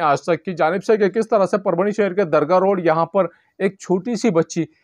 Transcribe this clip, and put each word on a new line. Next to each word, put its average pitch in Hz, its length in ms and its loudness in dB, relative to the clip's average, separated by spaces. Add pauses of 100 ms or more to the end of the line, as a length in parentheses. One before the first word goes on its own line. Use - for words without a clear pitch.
आज 143 200 2
तक 165 200 -2
की 190 100 -6
जानिब 170 260 0
से 214 160 0
कि 196 120 2
किस 220 200 -4
तरह 202 160 2
से 214 140 -2
परभनी 196 340 -2
शहर 202 200 -2
के 196 140 0
दरगाह 151 320 2
रोड 190 260 0
यहाँ 165 220 2
पर 180 220 0 (300)
एक 190 220 -4
छोटी 190 360 -2
सी 226 140 0
बच्ची 160 360 -2 (160)